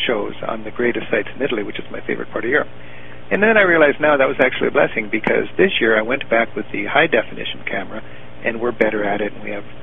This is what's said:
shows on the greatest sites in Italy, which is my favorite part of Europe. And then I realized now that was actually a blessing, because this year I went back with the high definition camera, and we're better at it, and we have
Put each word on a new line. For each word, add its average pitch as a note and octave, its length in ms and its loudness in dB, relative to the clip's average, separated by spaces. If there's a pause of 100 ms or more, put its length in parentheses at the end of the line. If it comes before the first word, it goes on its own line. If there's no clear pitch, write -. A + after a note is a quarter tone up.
shows G#2+ 320 -2
on A2 240 -4
the G#2+ 80 -8
greatest A#2 400 0
sites G#2 240 0
in A2+ 80 -4
Italy, A2+ 160 0
which G2+ 160 -6
is - 160 -6
my - 80 -8
favorite - 320 -4
part A2 120 -4
of A#2 40 0
Europe. C#3 240 -4 (560)
And G3 160 2
then A3 160 6
I - 0 -
realized D#3+ 400 4
now D3+ 160 4
that C3+ 80 6
was C3+ 160 2
actually B2+ 320 2
a - 20 0
blessing, C#3 380 2
because A2 400 2
this F#3+ 240 4
year A2+ 160 4
I G#2+ 80 4
went A#2+ 320 -2
back A2+ 240 2
with G#2+ 160 -4
the G2+ 160 -4
high D3 160 4
definition - 640 -2
camera, - 320 -6 (360)
and A#2 240 -2
we're A#2+ 100 0
better G#2+ 320 2
at G2+ 160 0
it, G#2 140 -2
and G#2 100 -10
we G#2 60 -8
have G2+ 160 -8 (180)